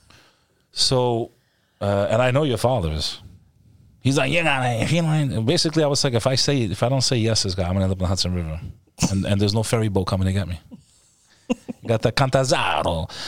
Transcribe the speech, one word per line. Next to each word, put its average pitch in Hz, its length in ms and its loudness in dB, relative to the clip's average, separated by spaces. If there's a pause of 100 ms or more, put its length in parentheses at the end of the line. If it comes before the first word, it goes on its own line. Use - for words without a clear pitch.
(720)
So, 123 640 0 (460)
uh, 101 300 0
and 113 100 2
I 127 120 2
know 143 120 2
your 123 140 0
father 113 340 0
is. - 280 -4 (800)
He's 135 180 0
like, 135 140 0
"You 170 100 2
gotta, 127 400 0
if - 100 -2
you 170 120 2
don't," 143 420 0
basically, 160 380 2
I 143 40 4
was 139 160 0
like, 135 100 0
"If 117 140 0
I 135 80 2
say, 139 280 2
if 101 180 -4
I 123 80 2
don't 135 120 0
say 127 160 0
yes, 110 260 2
this 95 120 -2
guy, 95 80 -2
I'm 90 100 0
gonna 95 120 2
end 92 60 2
up 92 60 -2
in 92 60 -4
the 87 40 2
Hudson 92 260 0
River." 80 260 -4 (500)
And, 98 160 0
and 101 160 0
there's 101 120 2
no 110 100 0
ferry 110 260 0
boat 95 160 0
coming 95 220 0
to 95 40 2
get 98 160 -2
me. 90 120 -8 (920)
You - 400 -8
got 113 120 0
the 120 100 2
Cantazaro, 127 1000 0 (160)